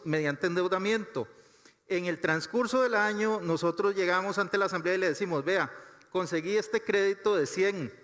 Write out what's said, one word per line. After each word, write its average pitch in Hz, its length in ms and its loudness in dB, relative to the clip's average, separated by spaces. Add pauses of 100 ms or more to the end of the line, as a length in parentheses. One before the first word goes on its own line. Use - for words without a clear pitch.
mediante 151 420 0
endeudamiento". 185 800 0 (580)
En 180 200 -2
el 165 120 -2
transcurso 214 640 0
del 247 140 2
año, 208 480 2
nosotros 170 520 0
llegamos 185 440 0
ante 196 180 0
la 196 100 2
Asamblea 180 280 0
y 185 40 0
le 185 100 2
decimos, 156 360 -2
"Vea, 175 260 0 (400)
conseguí 175 460 -2
este 214 260 0
crédito 202 540 0
de 147 100 2
cien". 185 460 -2 (120)